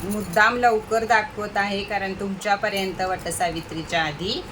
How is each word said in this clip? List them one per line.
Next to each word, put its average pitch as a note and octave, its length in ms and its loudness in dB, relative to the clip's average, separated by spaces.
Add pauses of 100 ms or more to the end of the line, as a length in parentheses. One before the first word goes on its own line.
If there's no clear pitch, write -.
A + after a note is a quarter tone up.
मुद्दाम G#3 520 2
लवकर A3+ 480 4
दाखवत G#3+ 520 0
आहे, G3+ 280 0
कारण G3 280 -4
तुमच्यापर्यंत G3 880 -2
वटसावित्रीच्या E3 1040 -2
आधी F3 500 -4